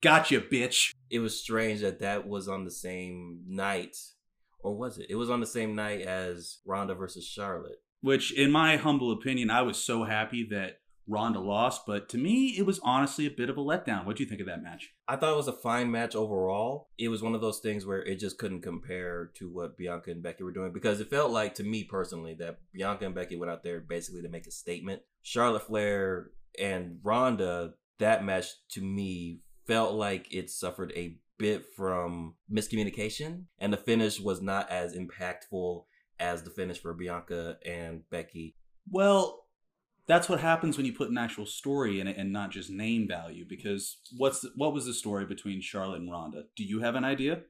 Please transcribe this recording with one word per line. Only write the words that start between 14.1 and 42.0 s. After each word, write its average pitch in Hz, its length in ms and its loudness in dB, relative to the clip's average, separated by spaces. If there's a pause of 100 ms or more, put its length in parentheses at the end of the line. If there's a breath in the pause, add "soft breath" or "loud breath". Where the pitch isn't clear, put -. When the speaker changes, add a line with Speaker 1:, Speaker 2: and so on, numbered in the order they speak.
Speaker 1:
do 139 60 0
you - 60 -6
think 101 120 -6
of 90 60 -6
that 85 160 -8
match? 87 260 -14 (180)
Speaker 2:
I 131 100 0
thought 156 160 4
it 147 40 4
was 139 100 0
a 123 60 -2
fine 120 380 0
match 117 240 -2
overall. 107 840 0
It 117 120 0
was 110 120 -2
one 113 140 0
of 110 60 0
those 110 180 0
things 104 260 -2
where 98 180 -2
it 95 160 -2
just 98 200 -6
couldn't 95 240 -4
compare 87 720 -6
to 92 120 -10
what 85 300 -8
Bianca 87 320 -6
and 85 140 -8
Becky 87 200 -8
were 90 80 -6
doing 92 220 -4
because 101 260 2
it 107 120 -6
felt 143 200 4
like, 107 240 0
to 101 80 -6
me 107 200 -2
personally, 87 560 -6
that 85 180 -8 (160)
Bianca 98 320 -2
and 92 80 -4
Becky 90 220 -6
went 85 160 -4
out 82 120 -8
there 85 180 -6
basically 85 420 -8
to 85 60 -8
make 85 180 -10
a - 40 -16
statement. 90 520 -8 (180)
Charlotte 117 460 2
Flair 101 640 0 (280)
and 92 440 -2
Ronda, 98 720 2 (240)
that 107 260 6
match 92 220 0 (240)
to 98 100 -8
me 92 600 -4 (260)
felt 113 260 4
like 101 400 -2
it 90 160 -4
suffered 90 460 -6
a 85 220 -6 (200)
bit 104 280 0 (100)
from 87 580 -2 (180)
miscommunication, 107 920 -2 (160)
and 101 140 0
the 101 40 0
finish 113 420 2
was 95 220 -2
not 98 300 -2
as 87 240 -2
impactful 90 880 -6 (360)
as 87 240 -2
the 87 60 -14
finish 90 300 -6
for 85 140 -6
Bianca 85 720 -6
and 85 440 -8
Becky. 82 460 -8 (340)
Speaker 1:
Well, 196 560 6 (600)
that's 170 220 8
what 175 100 4
happens 165 380 4
when 139 80 2
you 120 80 0
put 120 160 -2
an 120 80 2
actual 117 280 -2
story 127 540 0
in 95 80 -2